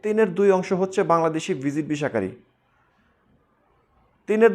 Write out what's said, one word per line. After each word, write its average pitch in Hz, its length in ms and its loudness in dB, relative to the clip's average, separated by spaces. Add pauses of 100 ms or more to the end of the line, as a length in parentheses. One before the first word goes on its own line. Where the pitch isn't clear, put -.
তিনের 214 340 0
দুই 202 220 2
অংশ 185 160 -4
হচ্ছে 190 280 -2 (120)
বাংলাদেশি 165 400 0 (100)
ভিজিট 143 300 -4
ভিসাকারী। 117 380 -4 (2000)
তিনের 214 260 4